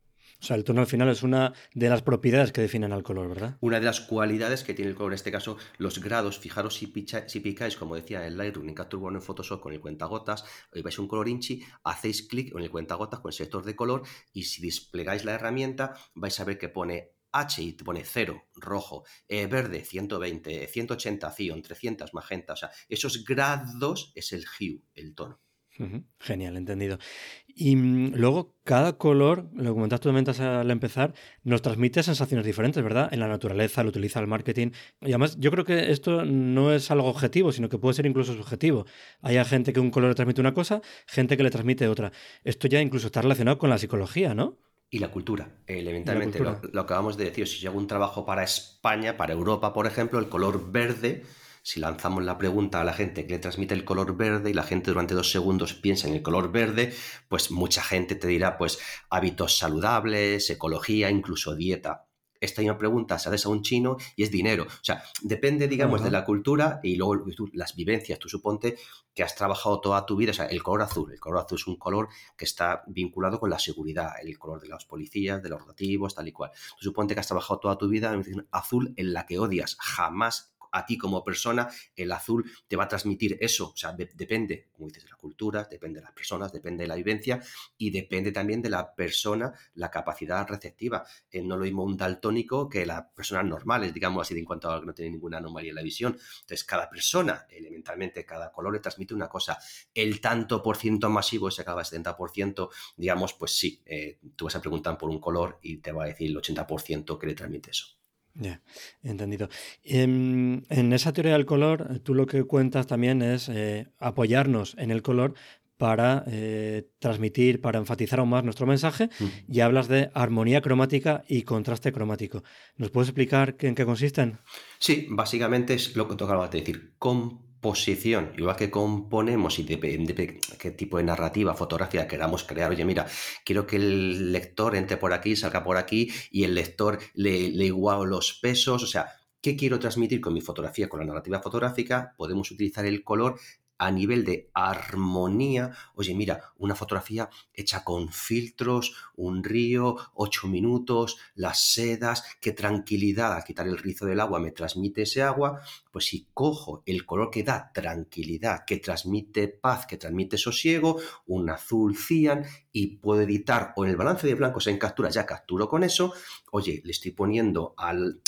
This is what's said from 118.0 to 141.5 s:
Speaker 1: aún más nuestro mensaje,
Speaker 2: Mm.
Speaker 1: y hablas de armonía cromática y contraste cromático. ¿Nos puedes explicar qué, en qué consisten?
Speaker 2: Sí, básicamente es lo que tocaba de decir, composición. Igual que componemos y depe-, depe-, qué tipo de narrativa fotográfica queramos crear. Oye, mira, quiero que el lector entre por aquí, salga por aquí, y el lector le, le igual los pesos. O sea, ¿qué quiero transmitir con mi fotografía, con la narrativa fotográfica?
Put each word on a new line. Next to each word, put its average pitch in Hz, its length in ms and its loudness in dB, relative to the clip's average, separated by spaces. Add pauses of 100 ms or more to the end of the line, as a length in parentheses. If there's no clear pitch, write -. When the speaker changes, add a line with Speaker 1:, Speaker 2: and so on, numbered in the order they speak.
Speaker 1:
aún 123 100 4
más 123 160 4
nuestro 120 200 -2
mensaje, 147 440 4 (100)
Speaker 2:
Mm. 104 60 0 (240)
Speaker 1:
y 120 100 2
hablas 120 300 6
de 135 240 4
armonía 117 480 4
cromática 135 680 2
y 123 140 2
contraste 117 500 0
cromático. 107 500 -4 (360)
¿Nos 110 120 -2
puedes 123 200 2
explicar 135 480 2
qué, 143 100 0
en 120 80 0
qué 135 80 2
consisten? 120 560 0 (400)
Speaker 2:
Sí, 151 300 2
básicamente 117 640 2
es - 240 0
lo 110 100 2
que 98 80 -4
tocaba 95 320 2
de 82 140 -2
decir, - 360 -6
composición. 113 1400 0
Igual 90 180 2
que 104 160 0
componemos 107 880 2
y 80 40 -2
depe-, 78 360 -2
depe-, 82 400 -2 (180)
qué 87 140 -8
tipo - 260 -4
de 85 60 2
narrativa 85 500 2
fotográfica 82 540 -2
queramos 80 360 -2
crear. 80 280 -2
Oye, 82 140 0
mira, 87 200 2 (400)
quiero 101 220 0
que - 80 0
el 95 560 2
lector 104 440 0
entre 95 220 0
por 90 160 0
aquí, 95 220 0
salga 87 280 0
por 90 140 2
aquí, 110 340 2 (200)
y 98 120 4
el 90 120 4
lector 101 420 0 (160)
le, 92 380 2
le 95 140 2
igual 95 440 2
los 92 240 0
pesos. 123 480 2
O 113 60 -4
sea, - 240 -2 (300)
¿qué 143 140 0
quiero 131 220 2
transmitir 117 440 0
con 85 120 0
mi 80 80 0
fotografía, 82 480 -4
con 78 120 -8
la 80 40 -4
narrativa 80 340 -4
fotográfica? 123 800 -2